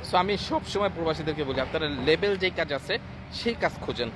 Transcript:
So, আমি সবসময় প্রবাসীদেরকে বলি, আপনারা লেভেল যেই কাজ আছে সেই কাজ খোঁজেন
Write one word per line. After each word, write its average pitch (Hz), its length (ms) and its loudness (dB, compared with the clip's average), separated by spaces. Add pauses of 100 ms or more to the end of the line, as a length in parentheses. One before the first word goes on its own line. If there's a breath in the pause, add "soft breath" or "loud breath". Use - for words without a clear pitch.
(100)
So, - 60 4
আমি 190 200 4
সবসময় 202 580 0
প্রবাসীদেরকে 156 500 0
বলি, 135 160 0
আপনারা 151 280 0
লেভেল 156 480 4
যেই 185 140 2
কাজ 160 220 -2
আছে - 460 -4 (120)
সেই 233 220 -2
কাজ 185 260 0
খোঁজেন 117 360 -2